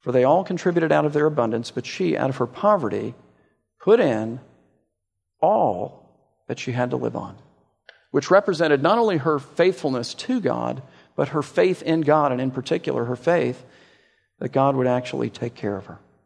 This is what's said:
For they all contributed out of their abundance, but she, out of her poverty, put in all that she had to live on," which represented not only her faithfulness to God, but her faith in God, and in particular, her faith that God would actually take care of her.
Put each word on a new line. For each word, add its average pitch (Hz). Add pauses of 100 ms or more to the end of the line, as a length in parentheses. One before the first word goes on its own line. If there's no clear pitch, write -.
For 123
they 123
all 170
contributed 170
out 151
of 147
their 151
abundance, 117
but -
she, 175
out 135
of 135
her 120
poverty, 120 (640)
put 220
in 117 (1000)
all 156 (300)
that 117
she 123
had 123
to 131
live 120
on," - (760)
which 139
represented 165
not 190
only 214
her 147
faithfulness 151
to 247
God, 123 (340)
but 143
her 151
faith 180
in 165
God, 147
and 127
in 131
particular, 131
her 123
faith 127 (760)
that 131
God 135
would 127
actually 123
take 120
care 101
of 95
her. 85 (260)